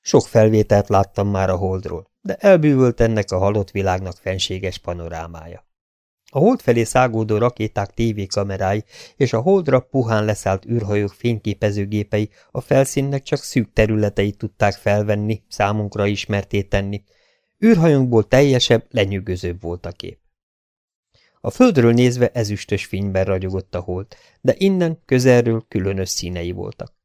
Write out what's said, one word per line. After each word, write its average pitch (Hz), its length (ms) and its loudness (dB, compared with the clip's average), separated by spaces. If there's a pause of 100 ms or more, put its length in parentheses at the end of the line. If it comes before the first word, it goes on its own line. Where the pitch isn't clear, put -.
Sok - 260 2
felvételt 110 600 4
láttam 101 400 0
már 95 220 -2
a 92 60 0
Holdról, 92 540 -6 (100)
de 190 140 -8
elbűvölt 151 640 4
ennek 113 300 0
a 92 80 -2
halott 98 320 0
világnak 95 460 -4
fenséges 92 640 -6
panorámája. 82 880 -12 (680)
A 139 40 0
Hold 220 220 2
felé 117 240 2
szágódó 110 540 0
rakéták 107 560 -2
tévékamerái 101 920 -4 (320)
és 131 160 0
a 113 80 0
Holdra 160 400 2
puhán 113 440 -2
leszállt 101 420 -2
űrhajók 104 460 -2
fényképezőgépei 104 1160 -4 (200)
a - 100 -6
felszínnek 139 600 -2
csak - 160 -4
szűk - 340 -4
területeit 104 680 0
tudták 104 360 -2
felvenni, 104 760 -2
számunkra 104 580 -2
ismerté 101 560 -4
tenni. 98 400 -4 (640)
Űrhajónkból 139 640 4
teljesebb, 127 640 2
lenyűgözőbb 98 720 -4
volt 87 240 -10
a 87 60 -10
kép. - 280 -18 (1200)
A - 100 -6
földről 151 420 4
nézve 123 360 2
ezüstös 104 580 -4
fényben 95 380 -2
ragyogott 95 500 -6
a 90 60 -6
Hold, 92 260 -10 (340)
de - 160 0
innen, 180 480 0
közelről 120 640 2
különös 95 400 -4
színei 87 440 -8
voltak. 95 420 -12 (100)